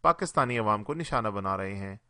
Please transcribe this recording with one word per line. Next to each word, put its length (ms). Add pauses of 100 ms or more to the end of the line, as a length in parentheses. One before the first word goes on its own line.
पाकिस्तानी 520
अवाम 260
को 120
निशाना 360
बना 240
रहे 200
हैं। 240 (120)